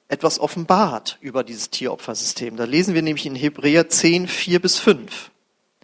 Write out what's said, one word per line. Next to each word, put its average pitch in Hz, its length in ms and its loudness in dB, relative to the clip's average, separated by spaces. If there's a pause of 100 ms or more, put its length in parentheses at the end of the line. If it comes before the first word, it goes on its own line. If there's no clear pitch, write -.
etwas 151 320 0
offenbart 165 800 0
über 127 240 -4
dieses 113 260 -10
Tieropfersystem. 117 880 -6
Da 117 80 -4
lesen 165 300 0
wir 160 80 2
nämlich 156 240 -4
in 135 100 -8
Hebräer 147 520 2
zehn, 175 380 4
vier 175 340 0
bis 185 200 2
fünf. - 500 0 (540)